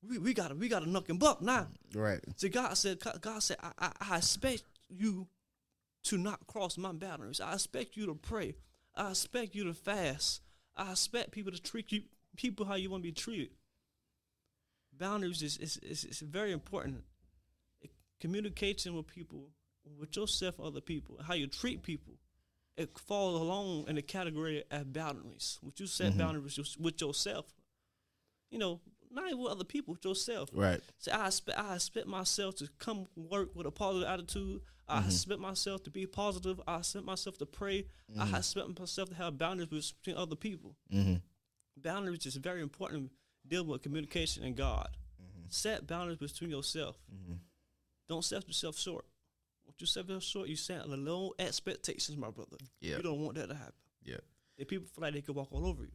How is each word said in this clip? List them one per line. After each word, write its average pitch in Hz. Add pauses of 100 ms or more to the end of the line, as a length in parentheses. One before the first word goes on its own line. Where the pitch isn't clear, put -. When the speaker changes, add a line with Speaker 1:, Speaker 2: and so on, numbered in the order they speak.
(100)
Speaker 1:
we, 247
we 208
gotta, 170
we 196
gotta 180
knock 185
and 175
buck 294
now. 233 (260)
Speaker 2:
Right. 107 (180)
Speaker 1:
See, 196
God 233
said, 190 (240)
God 214
said, -
I, 170
I, 175 (220)
I 170
expect 240 (260)
you 190 (760)
to -
not 190
cross 190
my 185
boundaries. 156
I -
expect 220
you 214
to 156
pray. 170 (400)
I 202
expect 202
you 202
to 170
fast. 165 (340)
I 190
expect -
people 196
to 180
treat -
you, 208 (340)
people 214
how 196
you 190
wanna 190
be 170
treated. 185 (1500)
Boundaries 180
is, 147
is, -
is, -
is -
very 185
important. 143 (1160)
Communication 196
with 160
people, 151 (500)
with 151
yourself 185
and 165
other 143
people, -
how 165
you 143
treat -
people, - (640)
it 165
falls 190
along 180
in 156
the 147
category 156
of 143
boundaries. 143
Would -
you 196
set 104
Speaker 2:
Mm-hmm. 98
Speaker 1:
boundaries 139
with, 143
with 165
yourself? 160 (1040)
You 233
know, 175 (300)
not 285
even 269
with 247
other 190
people, 226
with -
yourself. 190
Speaker 2:
Right. 95 (180)
Speaker 1:
So -
I 214
expect, -
I 202
expect -
myself 190
to 143 (120)
come 208 (100)
work 180
with 170
a 151
positive 190
attitude. 190 (280)
I 147
Speaker 2:
Mm-hmm. 98
Speaker 1:
expect 180
myself 190
to 156
be 190
positive. 185
I 165
expect 180
myself 185
to 147
pray. 196 (260)
Speaker 2:
Mm-hmm. 202
Speaker 1:
I -
expect -
myself 185
to 185
have 170
boundaries 170
with, 151 (100)
between 180
other 170
people. 175 (180)
Speaker 2:
Mm-hmm. 98 (640)
Speaker 1:
Boundaries 175
is 131
very 170
important 143 (360)
dealing 165
with 143
communication 156
and 127
God. - (320)
Speaker 2:
Mm-hmm. 95
Speaker 1:
Set -
boundaries 170
between 151
yourself. 147 (160)
Speaker 2:
Mm-hmm. 90 (720)
Speaker 1:
Don't 165
sell 196
yourself 160
short. - (600)
Once -
you 170
sell 196
yourself 185
short, -
you 156
set 156
the 139
low 170
expectations, -
my 117
brother. 113 (240)
Speaker 2:
Yeah. 156
Speaker 1:
You -
don't 156
want 151
that 143
to 151
happen. - (300)
Speaker 2:
Yeah. 62 (420)
Speaker 1:
And 139
people 185
feel -
like 151
they 143
can 147
walk 135
all 139
over 185
you. -